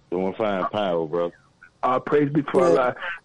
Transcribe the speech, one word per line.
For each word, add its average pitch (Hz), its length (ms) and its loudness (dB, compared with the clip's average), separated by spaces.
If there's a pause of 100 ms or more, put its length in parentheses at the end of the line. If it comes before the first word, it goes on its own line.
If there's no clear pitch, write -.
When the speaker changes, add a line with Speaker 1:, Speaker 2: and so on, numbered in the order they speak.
Speaker 1:
Doing 92 240 -2
fine, 98 320 -2
power, 90 400 -2
brother. 85 280 -2 (500)
Speaker 2:
Uh, 127 160 0
praise 147 320 2
be 147 100 2
to - 180 0
Allah. 170 360 4 (300)